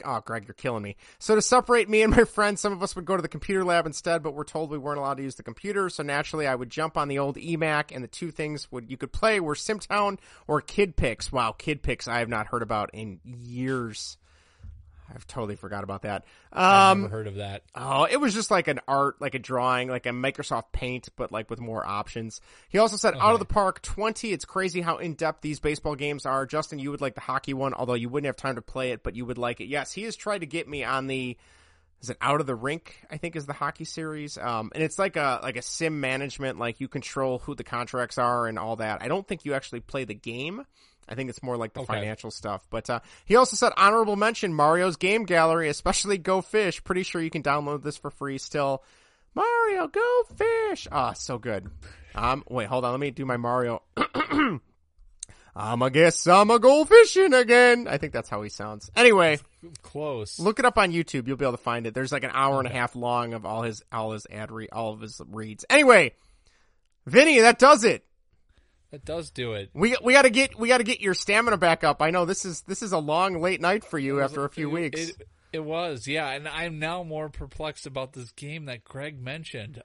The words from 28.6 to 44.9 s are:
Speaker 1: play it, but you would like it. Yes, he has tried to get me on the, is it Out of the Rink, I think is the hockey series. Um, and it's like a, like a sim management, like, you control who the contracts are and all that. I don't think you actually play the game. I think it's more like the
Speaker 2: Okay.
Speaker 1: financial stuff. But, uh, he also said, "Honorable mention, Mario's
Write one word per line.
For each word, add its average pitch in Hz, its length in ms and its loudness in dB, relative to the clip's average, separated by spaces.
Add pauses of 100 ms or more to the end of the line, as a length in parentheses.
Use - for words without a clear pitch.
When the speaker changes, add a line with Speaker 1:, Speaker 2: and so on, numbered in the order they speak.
Speaker 1:
play 131 300 -6
it, 113 120 -8
but 117 140 -8
you 123 80 -10
would 120 140 -8
like 120 240 -4
it. 98 60 -12
Yes, 139 260 -6
he 190 80 -10
has 220 120 -8
tried 208 260 -6
to 165 60 -8
get 156 220 -8
me 143 160 -8
on 131 220 -2
the, 131 320 -6 (640)
is - 80 -10
it 120 100 -10
Out 143 220 2
of 143 40 -6
the 131 80 -4
Rink, 135 560 -8
I 156 60 -12
think 160 180 -8
is 151 120 -8
the 143 80 -8
hockey 151 320 -8
series. 156 500 -10
Um, 113 380 -4
and 160 100 -2
it's - 140 -4
like 190 180 -2
a, 139 260 0
like 131 140 -6
a 123 60 -8
sim 156 400 -4
management, 131 560 -4
like, 117 220 -6
you 135 80 -6
control 131 500 -4
who 143 160 -10
the 131 100 -10
contracts 120 540 -4
are 120 280 2
and 113 120 -6
all 110 180 -4
that. 107 240 -4
I 120 80 -8
don't 190 180 -4
think - 200 -10
you 143 80 -2
actually 131 260 -6
play 131 240 -8
the 107 80 -10
game. 139 540 -10 (440)
I - 40 -10
think 131 160 -6
it's - 120 -16
more 127 140 -4
like 113 160 -6
the - 80 -10
Speaker 2:
Okay. 117 140 -6
Speaker 1:
financial 107 360 -6
stuff. 101 380 -8
But, 113 220 -6
uh, 120 100 -2 (240)
he 196 120 4
also 247 200 6
said, 233 220 2
"Honorable 208 360 4
mention, 208 380 0
Mario's 160 440 4